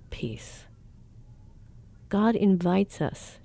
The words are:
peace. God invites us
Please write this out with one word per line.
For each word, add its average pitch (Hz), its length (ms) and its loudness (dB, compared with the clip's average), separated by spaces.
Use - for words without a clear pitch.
peace. - 560 -12
God 220 260 2
invites 190 640 2
us - 440 -6